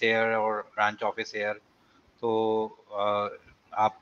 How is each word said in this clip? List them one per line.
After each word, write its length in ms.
here 320
or 180
branch 440
office 320
here। 300
तो, 440
अ, 380
आप, 280